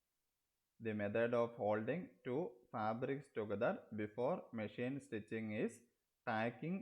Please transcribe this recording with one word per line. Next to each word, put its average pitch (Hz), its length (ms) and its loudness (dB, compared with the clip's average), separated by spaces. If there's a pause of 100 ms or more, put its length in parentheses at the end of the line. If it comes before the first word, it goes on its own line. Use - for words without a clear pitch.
(840)
The 110 160 2
method 113 400 4
of 117 80 2 (140)
holding 110 380 2 (240)
two 131 160 0 (320)
fabrics 127 540 0 (100)
together 107 360 2 (280)
before 120 360 0 (220)
machine 120 360 -2 (100)
stitching 110 420 -4 (160)
is 233 100 -2 (540)
tacking 120 540 0